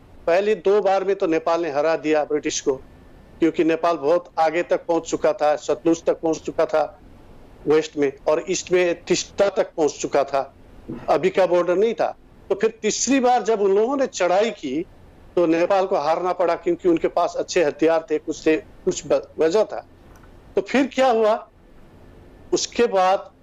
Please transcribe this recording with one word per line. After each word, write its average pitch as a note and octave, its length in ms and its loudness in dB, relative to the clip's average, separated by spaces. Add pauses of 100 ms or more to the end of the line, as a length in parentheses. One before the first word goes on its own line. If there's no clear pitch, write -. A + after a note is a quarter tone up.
(280)
पहली G3+ 280 2
दो G3 260 2
बार F#3+ 220 0
में F#3+ 120 0
तो F#3+ 120 -2
नेपाल E3 340 0
ने D#3+ 100 -4
हरा D3+ 240 0
दिया D3+ 280 0
ब्रिटिश D3 380 -4
को, C3+ 120 -2 (680)
क्योंकि D#3+ 240 2
नेपाल D#3+ 340 0
बहुत E3 320 0 (100)
आगे D#3+ 240 2
तक F3 220 -2
पहुँच E3 180 -2
चुका D#3 300 0
था, D3+ 220 0
सतलुज E3 480 -2
तक E3 100 0
पहुँच D#3+ 240 -2
चुका D#3 280 -2
था D3+ 340 -2 (680)
वेस्ट D#3 300 2
में, C#3+ 160 0 (140)
और D#3 220 0
ईस्ट F3 220 -4
में F3 320 0
तीस्ता - 460 0
तक G3 280 -4
पहुँच D3 140 2
चुका C#3+ 320 -2
था, - 300 -4 (560)
अभी D#3+ 200 2
का F#3 160 2
बॉर्डर F3 300 2
नहीं A3 180 0
था। - 240 -4 (320)
तो F#3+ 60 0
फिर A3 260 -2
तीसरी A3+ 380 0
बार B3 240 2
जब G#3 180 0
उन G3 140 2
लोगों A#3+ 220 0
ने C4 100 -2
चढ़ाई F#3+ 440 0
की D3+ 340 -6 (500)
तो F3 100 2
नेपाल F3 400 2
को G3 100 -2
हारना E3+ 380 0
पड़ा, E3+ 220 0
क्योंकि F3 340 -2
उनके E3 180 2
पास F3 300 -2
अच्छे E3 260 0
हथियार D#3+ 480 0
थे, D3+ 60 -2
कुछ D3+ 200 -6
से, D#3 260 0 (220)
कुछ F3 220 -4
ब-, C#3+ 320 -2
वजह E3+ 240 2
था। A2+ 240 -10 (680)
तो G3+ 60 0
फिर C4 260 0
क्या C4 200 0
हुआ, A3+ 420 0 (1040)
उसके - 320 -2
बाद F#3+ 460 0 (120)